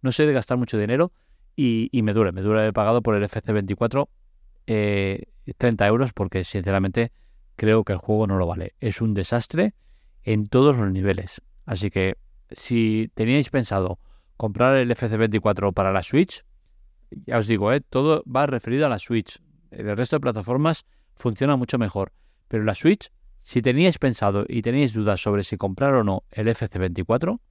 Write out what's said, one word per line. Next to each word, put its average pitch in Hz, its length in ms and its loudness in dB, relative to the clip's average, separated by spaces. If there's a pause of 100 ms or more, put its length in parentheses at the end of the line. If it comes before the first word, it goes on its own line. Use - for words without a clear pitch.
No 131 80 0
soy 151 160 4
de 147 60 4
gastar 123 260 0
mucho 117 180 -2
dinero 123 340 0 (440)
y, 117 360 0
y 120 120 0
me 107 100 0
duele, 104 180 2
me 92 100 -8
duele 107 200 2
haber 107 120 0
pagado 110 280 2
por 107 140 0
el 101 80 0
F 104 160 -6
C 107 140 -4
veinticuatro, 110 560 -2 (580)
eh, 104 560 -2 (340)
treinta 110 300 2
euros, 117 260 2
porque 92 300 -4
sinceramente 98 680 -2 (440)
creo 110 280 2
que 101 100 -2
el 90 60 -2
juego 107 280 0
no 98 100 0
lo 90 80 2
vale. 85 340 -6
Es 113 220 -4
un 110 140 0
desastre 120 580 -2 (500)
en 107 240 0
todos 131 300 4
los 101 140 0
niveles. 92 500 -2 (240)
Así 104 240 -4
que 95 280 -2 (340)
si 110 640 0
teníais 127 340 0
pensado 98 500 -2 (380)
comprar 120 380 2
el 123 160 2
F 113 180 -2
C 110 80 -2
veinticuatro 104 540 2
para 95 200 0
la 95 120 0
Switch, - 400 0 (840)
ya 120 100 -2
os 107 80 0
digo, 104 260 2
eh, 143 80 2
todo 147 460 0
va 131 220 0
referido 131 400 0
a - 20 2
la 113 80 -2
Switch. - 420 -4 (300)
El 104 260 -6
resto 123 200 -2
de 147 60 0
plataformas 131 680 -2 (260)
funciona 131 420 0
mucho 123 220 -2
mejor. 101 340 -2 (360)
Pero 110 160 -2
la 107 100 0
Switch, - 380 0 (320)
si - 180 -2
teníais 143 380 2
pensado 101 500 0
y 117 140 -4
teníais 123 300 0
dudas 104 280 0
sobre 101 220 0
si - 120 -6
comprar 101 380 0
o 120 100 4
no 95 280 -2
el 110 160 -2
F - 180 -2
C - 140 -6
veinticuatro 113 600 -2 (120)